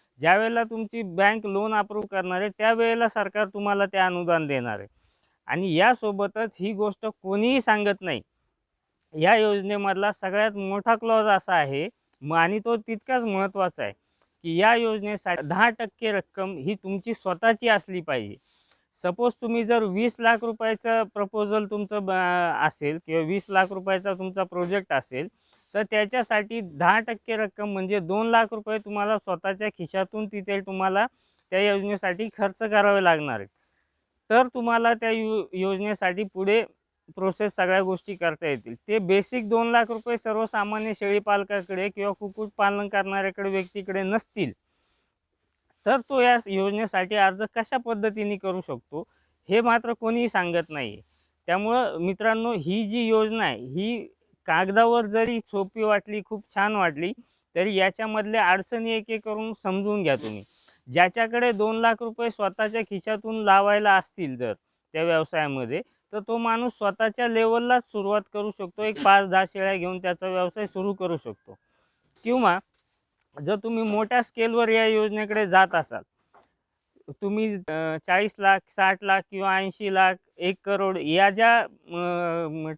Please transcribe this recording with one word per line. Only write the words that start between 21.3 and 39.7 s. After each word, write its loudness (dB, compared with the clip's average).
तुमचं -4
ब-, -2
असेल 0
किंवा 0
वीस -4
लाख 2
रुपयाचा -2
तुमचा -4
प्रोजेक्ट -4
असेल, -4
तर 0
त्याच्यासाठी -2
दहा 2
टक्के -6
रक्कम -4
म्हणजे -2
दोन -2
लाख 4
रुपये -6
तुम्हाला -2
स्वतःच्या -4
खिशातून -6
तिथे -6
तुम्हाला 0
त्या 2
योजनेसाठी 0
खर्च -2
करावे 4
लागणार 2
आहेत. -10
तर 6
तुम्हाला 2
त्या -2
यो-, -2
योजनेसाठी -2
पुढे 2
प्रोसेस -2
सगळ्या 2
गोष्टी -4
करता -2
येतील. -4
ते -2
बेसिक 0
दोन 2